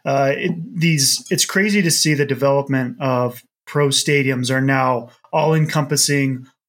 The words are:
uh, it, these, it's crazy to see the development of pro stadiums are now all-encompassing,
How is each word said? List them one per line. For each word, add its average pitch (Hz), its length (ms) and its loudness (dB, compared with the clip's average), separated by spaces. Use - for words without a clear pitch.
uh, 139 320 2
it, 175 420 -6
these, 156 520 0
it's - 160 0
crazy 202 360 0
to 165 80 2
see 151 240 0
the 143 120 0
development 135 720 0
of 123 420 -2
pro 147 220 2
stadiums 135 600 0
are 131 100 0
now 131 480 0
all-encompassing, 147 1120 0